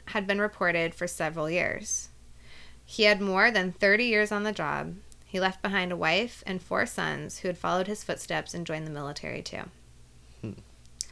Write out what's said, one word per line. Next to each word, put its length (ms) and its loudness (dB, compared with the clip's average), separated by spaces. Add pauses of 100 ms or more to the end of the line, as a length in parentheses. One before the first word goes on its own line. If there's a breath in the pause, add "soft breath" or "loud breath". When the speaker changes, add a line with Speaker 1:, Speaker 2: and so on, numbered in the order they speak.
Speaker 1:
had 200 -2
been 140 2
reported 520 2
for 140 -4
several 420 -2
years. 600 -2 (760 loud breath)
He 180 2
had 180 8
more 280 6
than 220 2
thirty 340 4
years 240 4
on 140 0
the 80 0
job. 440 -2 (280)
He 160 -4
left 220 0
behind 320 0
a 20 -2
wife 500 0
and 160 -4
four 240 2
sons 540 -4
who 80 -4
had 100 -2
followed 300 0
his 160 -6
footsteps 500 -4
and 140 -6
joined 180 -4
the 60 -8
military, 500 -6
too. 280 -10 (720)
Speaker 2:
Hmm. 100 -6 (600 loud breath)